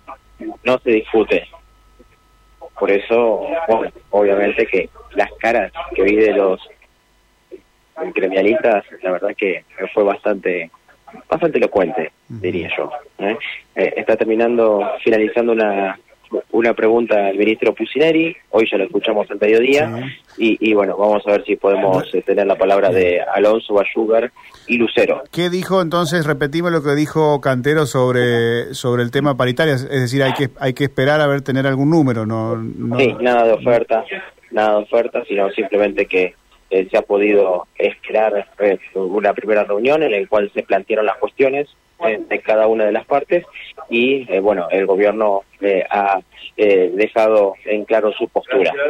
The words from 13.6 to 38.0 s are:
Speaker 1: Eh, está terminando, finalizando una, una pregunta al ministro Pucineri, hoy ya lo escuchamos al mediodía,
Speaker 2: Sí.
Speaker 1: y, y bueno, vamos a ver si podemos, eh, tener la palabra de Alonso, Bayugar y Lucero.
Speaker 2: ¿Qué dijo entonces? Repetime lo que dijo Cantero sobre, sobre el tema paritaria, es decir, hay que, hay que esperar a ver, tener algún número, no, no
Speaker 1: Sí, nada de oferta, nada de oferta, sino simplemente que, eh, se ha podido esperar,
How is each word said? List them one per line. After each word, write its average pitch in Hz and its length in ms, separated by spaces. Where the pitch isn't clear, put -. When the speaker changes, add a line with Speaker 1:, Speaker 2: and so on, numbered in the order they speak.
Speaker 1:
Eh, - 220
está - 200
terminando, 110 680
finalizando 113 500
una, 101 460
una 113 240
pregunta 110 540
al 95 100
ministro 107 360
Pucineri, 160 600
hoy 110 200
ya 107 60
lo 95 80
escuchamos 101 460
al 104 100
mediodía, 120 720
Speaker 2:
Sí. 113 240
Speaker 1:
y, 110 100
y 107 40
bueno, 95 240
vamos 104 280
a 104 40
ver 101 160
si 101 100
podemos, 95 580
eh, 92 60
tener 98 260
la 95 100
palabra 95 340
de 90 320
Alonso, 104 500
Bayugar 113 580
y 120 100
Lucero. - 460
Speaker 2:
¿Qué 175 160
dijo 185 320
entonces? 165 460
Repetime 156 440
lo 165 120
que 143 120
dijo 147 460
Cantero 143 460
sobre, 123 880
sobre 123 300
el 120 60
tema 139 280
paritaria, 131 340
es 127 160
decir, 135 340
hay 131 120
que, 135 160
hay 135 140
que 143 100
esperar 139 380
a 147 40
ver, 139 140
tener 135 260
algún 139 220
número, 131 380
no, 113 300
no 117 420
Speaker 1:
Sí, 120 220
nada 120 240
de 113 100
oferta, 117 500
nada 107 280
de 107 60
oferta, 117 420
sino 98 240
simplemente 101 540
que, 92 300
eh, 95 220
se 107 80
ha 101 40
podido 101 640
esperar, 104 720